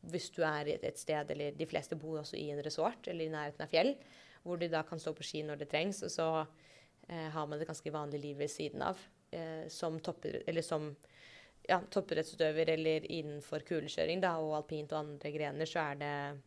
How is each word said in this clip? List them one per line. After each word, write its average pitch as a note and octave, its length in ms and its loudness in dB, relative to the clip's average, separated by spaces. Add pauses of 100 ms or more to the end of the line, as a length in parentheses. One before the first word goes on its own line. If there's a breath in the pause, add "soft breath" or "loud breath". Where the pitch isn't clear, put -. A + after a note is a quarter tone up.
Hvis E3+ 280 -4
du - 120 -2
er D3+ 240 2
i D3+ 60 2
et, - 100 -2
et D#3+ 160 -2
sted, D3+ 320 0
eller D3 200 -2
de D#3+ 140 -2
fleste D#3+ 320 -2
bor D#3 220 -4
også D3+ 180 -8
i D3+ 140 -4
en C#3+ 120 -2
resort, D#3 440 0
eller E3+ 180 -2
i D#3+ 60 -4
nærheten D3+ 300 -4
av D#3 80 -6
fjell, A#3 260 6 (480 loud breath)
hvor F3 160 -2
de F3 100 2
da D#3+ 140 4
kan D#3+ 160 -6
stå D#3 160 -2
på - 80 -10
ski D3+ 200 -4
når D3 160 -4
det D3 100 -6
trengs, F#3+ 340 2
og D3 80 -4
så, D#3+ 360 2 (600 loud breath)
eh, D#3+ 220 -6
har D3+ 180 -2
man D3+ 140 -2
et D#3+ 60 -2
ganske D#3 240 -6
vanlig D3 300 -2
liv C#3+ 160 -6
ved D3 120 0
siden D3 340 -4
av, F#3 140 2 (340)
eh, D#3+ 380 -6
som D#3+ 300 -2
toppidre-, - 460 -4
eller E3 160 2
som, D3+ 340 -2 (760 loud breath)
ja, F3+ 100 8 (100)
toppidrettsutøver, D#3+ 800 4
eller D#3+ 400 4
innenfor D3+ 560 -4
kulekjøring D#3+ 560 2
da, F3+ 160 4
og D#3 200 2
alpint D3+ 340 -2
og D#3 80 0
andre D3+ 320 -6
grener, D3 340 0
så D#3 280 0
er - 20 -4
det C#3+ 520 -2